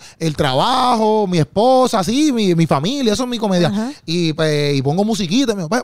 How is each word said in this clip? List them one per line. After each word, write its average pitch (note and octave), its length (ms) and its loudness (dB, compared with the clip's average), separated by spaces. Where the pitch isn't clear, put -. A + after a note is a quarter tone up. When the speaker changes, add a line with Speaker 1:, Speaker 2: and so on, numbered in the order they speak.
Speaker 1:
el D#3+ 200 -4
trabajo, G#3+ 920 0
mi F3+ 120 0
esposa, A#3+ 680 2
sí, C#4 260 2
mi, G#3 240 2
mi E3 100 4
familia, G#3 460 0
eso G#3 120 -2
es B3 60 -4
mi A#3+ 80 -4
comedia. F#3+ 300 0
Speaker 2:
Ajá. G#3+ 240 -4
Speaker 1:
Y, E3 280 -2
pues, D3 420 0
y C3+ 60 0
pongo D#3 220 0
musiquita. A3 480 0
Y G#3 40 -4
me G3 80 -6
dijo, D3+ 60 -8
"Pues, A#3+ 140 -2